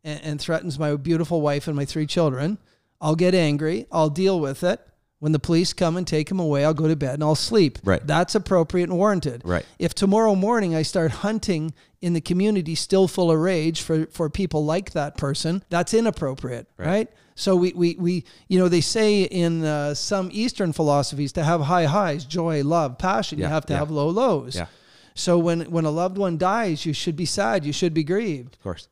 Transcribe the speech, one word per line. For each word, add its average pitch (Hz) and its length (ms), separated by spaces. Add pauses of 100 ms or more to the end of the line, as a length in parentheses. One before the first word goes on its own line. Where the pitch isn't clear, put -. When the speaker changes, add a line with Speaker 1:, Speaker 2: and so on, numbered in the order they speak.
Speaker 1:
and, 151 200
and 151 180
threatens 160 380
my 151 160
beautiful 165 460
wife 147 260
and 156 80
my 143 100
three 151 220
children, 156 500 (420)
I'll 156 160
get 180 200
angry. 156 560
I'll 156 180
deal 185 300
with 139 240
it. 190 180 (380)
When 151 120
the 151 80
police 170 320
come 170 240
and 180 100
take 151 240
him 190 100
away, 147 260
I'll 156 80
go 156 160
to 160 80
bed 135 160
and 151 100
I'll 151 120
sleep. 196 500
Speaker 2:
Right. 92 200
Speaker 1:
That's 156 300
appropriate 175 540
and 180 80
warranted. 175 480
Speaker 2:
Right. 87 200 (140)
Speaker 1:
If 170 140
tomorrow 208 420
morning 196 400
I 156 60
start 160 300
hunting 185 600 (280)
in 175 100
the 170 80
community 180 560
still 190 320
full 175 240
of 156 80
rage 165 420
for, 156 260
for 160 220
people 156 360
like 175 260
that 147 240
person, 165 540
that's 175 240
inappropriate, 135 840
Speaker 2:
Right. 90 120
Speaker 1:
right? 214 220 (260)
So 190 200
we, 180 180
we, 170 240
we, 175 280 (240)
you 185 100
know, 180 80
they 170 140
say 208 420
in, 170 400
uh, 147 320
some 190 360
Eastern 208 420
philosophies 143 580
to 165 120
have 165 180
high 160 240
highs, 160 400
joy, 160 380
love, 147 360
passion, 190 400
you - 60
Speaker 2:
Yeah, - 40
Speaker 1:
have 156 180
to 147 60
Speaker 2:
yeah. 143 60
Speaker 1:
have 151 100
low 151 200
lows. 170 480
Speaker 2:
Yeah. 85 80 (500)
Speaker 1:
So 175 240
when, 170 220 (100)
when 165 140
a 151 40
loved 185 280
one 180 200
dies, 185 480
you 156 80
should 160 220
be 165 100
sad, 196 400
you 147 80
should 170 200
be 160 100
grieved. 156 520
Speaker 2:
Of - 60
course. 90 300